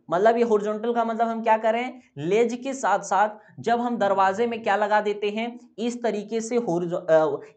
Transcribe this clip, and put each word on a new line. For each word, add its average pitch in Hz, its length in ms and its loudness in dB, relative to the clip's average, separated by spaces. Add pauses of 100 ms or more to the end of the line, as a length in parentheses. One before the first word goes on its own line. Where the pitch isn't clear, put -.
मतलब 208 280 4
ये 240 60 2
हॉरिजॉन्टल 214 500 0
का 240 120 0
मतलब 226 220 -2
हम 226 160 -4
क्या 226 140 4
कर 220 160 0
रहे 233 100 -2
हैं, 247 180 -10 (180)
लेज 214 340 2 (100)
के 269 100 -4
साथ 202 280 0
साथ 202 600 -2
जब 233 200 0
हम 240 160 -4
दरवाजे 196 500 2
में 226 160 -6
क्या 202 120 2
लगा 208 260 2
देते 208 280 -2
हैं, 226 300 -6 (200)
इस 240 240 -4
तरीके 214 380 -4
से 233 180 -2
हॉरिजॉ-, 175 420 -2
अ, 156 380 4 (180)